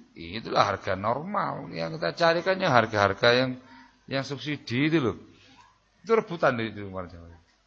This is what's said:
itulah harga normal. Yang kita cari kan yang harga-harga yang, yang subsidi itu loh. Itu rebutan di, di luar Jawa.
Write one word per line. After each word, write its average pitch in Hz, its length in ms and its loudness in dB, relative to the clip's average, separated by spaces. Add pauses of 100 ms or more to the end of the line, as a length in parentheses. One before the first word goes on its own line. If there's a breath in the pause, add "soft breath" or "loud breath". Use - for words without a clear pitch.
(400)
itulah - 240 2
harga 98 320 -2
normal. 143 800 -4
Yang 165 240 -6
kita 170 160 -2
cari 170 240 2
kan 190 160 0
yang 185 160 0
harga-harga 107 640 4
yang, 127 160 2 (560 loud breath)
yang 131 160 -4
subsidi 135 640 -2
itu 156 160 2
loh. 95 160 0 (880 loud breath)
Itu 226 80 2
rebutan 170 400 0
di, 113 160 -2
di 101 160 -10
luar 92 240 -10
Jawa. 85 160 -20 (400)